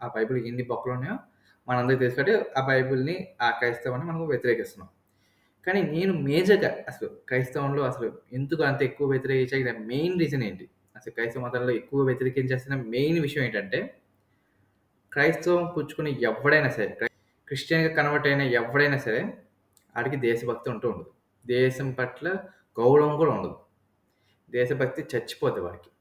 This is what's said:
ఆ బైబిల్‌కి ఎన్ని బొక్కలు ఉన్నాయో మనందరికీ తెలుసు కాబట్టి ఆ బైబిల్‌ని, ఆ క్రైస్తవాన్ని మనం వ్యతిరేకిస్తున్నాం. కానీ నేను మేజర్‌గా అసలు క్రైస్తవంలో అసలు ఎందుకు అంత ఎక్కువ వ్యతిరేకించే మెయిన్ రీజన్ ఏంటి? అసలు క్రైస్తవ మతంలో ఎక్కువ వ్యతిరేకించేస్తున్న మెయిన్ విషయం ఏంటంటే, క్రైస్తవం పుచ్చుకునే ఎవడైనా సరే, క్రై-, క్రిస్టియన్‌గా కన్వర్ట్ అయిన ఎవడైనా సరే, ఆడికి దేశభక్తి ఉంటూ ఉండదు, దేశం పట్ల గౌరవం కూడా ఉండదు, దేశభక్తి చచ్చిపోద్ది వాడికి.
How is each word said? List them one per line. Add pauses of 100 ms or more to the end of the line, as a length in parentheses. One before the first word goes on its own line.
ఆ
బైబిల్‌కి
ఎన్ని
బొక్కలు
ఉన్నాయో (500)
మనందరికీ
తెలుసు
కాబట్టి
ఆ
బైబిల్‌ని, (140)
ఆ
క్రైస్తవాన్ని
మనం
వ్యతిరేకిస్తున్నాం. (800)
కానీ
నేను
మేజర్‌గా
అసలు
క్రైస్తవంలో
అసలు (220)
ఎందుకు
అంత
ఎక్కువ
వ్యతిరేకించే
మెయిన్
రీజన్
ఏంటి? (260)
అసలు
క్రైస్తవ
మతంలో
ఎక్కువ
వ్యతిరేకించేస్తున్న
మెయిన్
విషయం
ఏంటంటే, (1160)
క్రైస్తవం
పుచ్చుకునే
ఎవడైనా
సరే,
క్రై-, (380)
క్రిస్టియన్‌గా
కన్వర్ట్
అయిన
ఎవడైనా
సరే, (600)
ఆడికి
దేశభక్తి
ఉంటూ
ఉండదు, (340)
దేశం
పట్ల (500)
గౌరవం
కూడా
ఉండదు, (920)
దేశభక్తి
చచ్చిపోద్ది
వాడికి. (120)